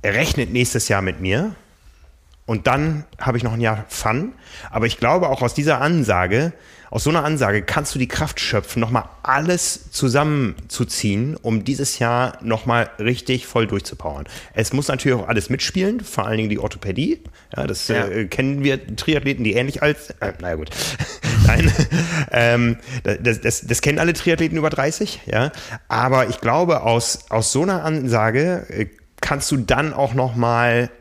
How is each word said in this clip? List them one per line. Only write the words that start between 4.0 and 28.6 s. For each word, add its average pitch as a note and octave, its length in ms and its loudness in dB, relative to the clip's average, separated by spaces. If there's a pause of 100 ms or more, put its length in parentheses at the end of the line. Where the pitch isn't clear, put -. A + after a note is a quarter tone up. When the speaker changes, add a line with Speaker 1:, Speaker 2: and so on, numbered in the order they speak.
Speaker 1:
Aber A2+ 160 0
ich - 120 -2
glaube, D#3 300 2
auch C3 140 -2
aus A#2 120 0
dieser C#3+ 260 2
Ansage, B2+ 720 2 (380)
aus A2 140 -4
so C#3+ 60 2
einer D#3+ 140 2
Ansage A2+ 380 2
kannst - 320 -2
du C#3 40 -4
die B2 80 0
Kraft - 320 -4
schöpfen, - 420 -2
noch A2+ 100 0
mal A#2+ 180 0 (140)
alles D#3+ 680 0
zusammenzuziehen, C3 1500 0
um A2 280 -2
dieses C3+ 340 -2
Jahr A#2+ 440 0
noch A2 240 -2
mal A#2 320 2
richtig B2 480 -2
voll A2+ 200 0
durchzupowern. D2+ 600 -6 (260)
Es A2 200 0
muss C#3 160 0
natürlich C3 300 2
auch F#2+ 80 -4
alles G#2 240 0
mitspielen, F#3+ 500 0
vor G#2+ 260 -4
allen A2 100 0
Dingen G#2+ 140 0
die G#2 80 -2
Orthopädie. G#2+ 640 -4 (360)
Ja, - 100 -4
das, - 220 -4
Speaker 2:
Ja. A#2 180 0
Speaker 1:
äh, G2+ 200 -4
kennen C#3 360 -2
wir C3+ 320 0
Triathleten, C#3 480 -2
die G#2+ 120 0
ähnlich B2+ 280 0
alt, D3+ 380 -2
äh, G2 200 -4
naja, F2 160 -4
gut. D#2 140 -8 (380)
<laughs> A2+ 380 2
Nein. B2+ 260 6 (580)
Ähm, A#2 460 4 (460)
das, A2+ 180 2
das, - 220 -2
das A#2+ 180 0
kennen D3 180 2
alle E3+ 140 2
Triathleten D#3+ 460 0
über D#3 120 0
dreißig, D3 560 -4
ja. A#2 240 2 (380)
Aber B2+ 400 2
ich - 120 -6
glaube, D3+ 420 2
aus, - 480 0
aus A2+ 220 0
so C#3 100 2
einer F#3 220 0
Ansage, C3+ 840 2